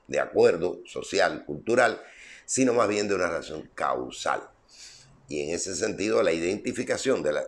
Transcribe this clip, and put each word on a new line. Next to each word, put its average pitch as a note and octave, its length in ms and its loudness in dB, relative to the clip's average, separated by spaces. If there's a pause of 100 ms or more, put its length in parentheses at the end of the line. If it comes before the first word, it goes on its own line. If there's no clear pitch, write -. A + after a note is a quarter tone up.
de C#2 120 0
acuerdo F2+ 640 4
social, D#2 600 0
cultural, A2 580 2 (420)
sino C3 280 2
más A#2 160 4
bien G#2 180 0
de G2+ 80 2
una F2+ 120 2
relación D#2 480 -6
causal. C2 720 -4 (800)
Y D2 100 -4
en D2 120 -4
ese F2+ 220 -4
sentido, G#2+ 480 0
la F2 120 4
identificación G#2+ 880 -2
de D2+ 80 0
la, D2 160 -2